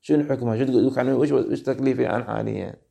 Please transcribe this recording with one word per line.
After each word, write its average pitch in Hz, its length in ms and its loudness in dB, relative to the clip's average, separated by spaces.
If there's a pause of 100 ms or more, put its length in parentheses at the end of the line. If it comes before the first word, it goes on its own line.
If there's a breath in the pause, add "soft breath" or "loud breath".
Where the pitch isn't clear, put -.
شنو 151 240 2
حكمها؟ 120 340 -2
شو 131 60 2
تقول 123 220 4
لك 131 120 0
عن، 123 100 0
وش، 135 240 2
وش 139 280 0
تكليفي 131 460 0
الآن 117 180 -2
حاليًا؟ 110 500 -6 (160)